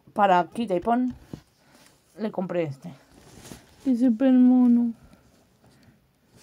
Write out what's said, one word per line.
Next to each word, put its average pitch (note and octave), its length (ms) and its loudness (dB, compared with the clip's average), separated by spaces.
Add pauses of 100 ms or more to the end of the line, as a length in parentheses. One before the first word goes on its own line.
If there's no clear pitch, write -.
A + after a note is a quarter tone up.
(120)
para F#3 340 2
quita G3+ 280 -8
y F3 60 -2
pon, B3 340 -4 (1040)
le G#3+ 120 -8
compré F3 340 -6
este. C#3+ 280 -12 (920)
Es A#3+ 140 0
súper C4 320 2
mono. B3 600 4 (1500)